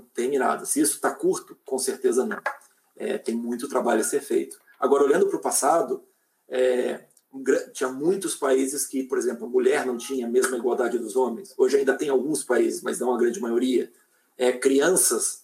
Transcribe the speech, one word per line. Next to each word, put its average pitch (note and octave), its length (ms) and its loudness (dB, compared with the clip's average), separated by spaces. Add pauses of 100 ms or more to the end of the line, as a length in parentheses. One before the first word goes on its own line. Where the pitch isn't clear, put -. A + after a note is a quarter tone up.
(140)
terminadas. C3 560 0
Se C#3+ 120 2
isso - 180 0
tá C3+ 120 0
curto, - 540 -2
com C3 140 -4
certeza B2 460 0
não. - 160 -6 (560)
É, A2 200 -4
tem - 160 -4
muito A#2+ 340 -4
trabalho A#2+ 340 2
a - 20 2
ser C#3+ 180 0
feito. - 380 -4 (180)
Agora, C#3 280 4
olhando G3 220 4
pro E3+ 140 -2
passado, - 600 0 (440)
é, B2+ 580 0 (280)
um C3+ 100 -12
gra-, C3 280 -2
tinha C3 180 -4
muitos E3 460 -2
países C3+ 500 0
que, C3+ 180 -4
por C3 140 -4
exemplo, A#2 280 -4
a B2 40 -8
mulher B2+ 360 2
não B2 120 -4
tinha B2+ 280 -6
a A#2 40 -4
mesma B2+ 260 2
igualdade A#2+ 420 0
dos A2 180 -6
homens. A#2 420 -2
Hoje C3 200 4
ainda C3 200 2
tem D3+ 100 -4
alguns C#3 360 0
países, A#2 380 0
mas A2+ 180 -4
não B2 140 0
a A#2+ 40 -2
grande A2+ 240 0
maioria. A#2+ 500 0 (460)
É, B2+ 160 2
crianças C3+ 920 2